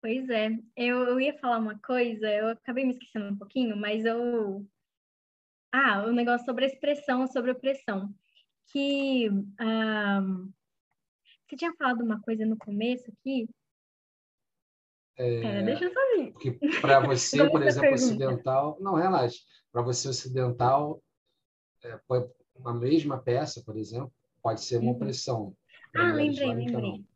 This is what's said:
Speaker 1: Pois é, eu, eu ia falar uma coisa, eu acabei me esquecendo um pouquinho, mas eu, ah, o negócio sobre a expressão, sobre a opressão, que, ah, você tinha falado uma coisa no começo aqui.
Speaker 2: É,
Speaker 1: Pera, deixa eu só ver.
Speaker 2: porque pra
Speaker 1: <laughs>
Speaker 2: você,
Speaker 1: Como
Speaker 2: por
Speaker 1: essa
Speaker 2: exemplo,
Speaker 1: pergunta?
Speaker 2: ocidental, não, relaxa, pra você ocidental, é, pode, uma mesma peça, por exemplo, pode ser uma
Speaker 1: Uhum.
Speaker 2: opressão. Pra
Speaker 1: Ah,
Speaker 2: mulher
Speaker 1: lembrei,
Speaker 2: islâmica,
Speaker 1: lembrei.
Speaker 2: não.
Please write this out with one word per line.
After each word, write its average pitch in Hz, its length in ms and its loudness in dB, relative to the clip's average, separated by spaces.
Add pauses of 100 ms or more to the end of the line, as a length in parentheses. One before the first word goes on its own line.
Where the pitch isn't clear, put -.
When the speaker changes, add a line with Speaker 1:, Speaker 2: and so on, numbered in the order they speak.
Speaker 1:
Pois 254 260 -4
é, 220 220 0 (260)
eu, 247 280 0
eu 247 160 2
ia 285 180 0
falar 240 200 0
uma 214 220 -4
coisa, 233 500 0
eu 214 200 0
acabei 247 340 -4
me 254 80 2
esquecendo 214 400 -8
um 202 40 -4
pouquinho, 214 400 -4
mas 214 280 -2
eu, 226 600 -2 (1080)
ah, 226 340 2
o 233 60 0
negócio 240 320 2
sobre 254 220 0
a - 20 2
expressão, 269 580 0
sobre 254 240 -2
a 254 40 0
opressão, 208 600 -4 (560)
que, 277 580 0 (300)
ah, 220 600 0 (1300)
você 294 80 -12
tinha 330 180 -4
falado 247 280 0
uma 214 180 0
coisa 220 260 -2
no 220 100 2
começo 220 540 -4
aqui. 254 380 -4 (1700)
Speaker 2:
É, 120 240 0
Speaker 1:
Pera, 202 240 -2
deixa 320 220 0
eu 359 60 -2
só 508 80 0 (160)
ver. 262 160 -2
Speaker 2:
porque - 200 -6 (280)
pra 139 200 8
Speaker 1:
<laughs> - 40 2
Speaker 2:
você, 135 340 0
Speaker 1:
Como 294 120 8
Speaker 2:
por 311 120 4
Speaker 1:
essa - 180 4
Speaker 2:
exemplo, 285 100 8
Speaker 1:
pergunta? 247 340 2
Speaker 2:
ocidental, 135 560 0
não, 190 140 -2
relaxa, 156 440 2 (340)
pra 120 100 -2
você 127 260 -2
ocidental, 131 960 0 (800)
é, 113 240 -12
pode, 123 240 0 (240)
uma 123 180 -8
mesma 135 460 2
peça, - 460 -2
por 110 120 -10
exemplo, 110 360 -8 (280)
pode 113 200 -4
ser 120 180 -2
uma 120 120 2
Speaker 1:
Uhum. 120 60 0
Speaker 2:
opressão. 107 600 -6 (360)
Pra 339 100 2
Speaker 1:
Ah, 359 100 4
Speaker 2:
mulher 302 120 2
Speaker 1:
lembrei, 285 200 0
Speaker 2:
islâmica, 240 280 -2
Speaker 1:
lembrei. 220 200 -2
Speaker 2:
não. - 120 -12 (100)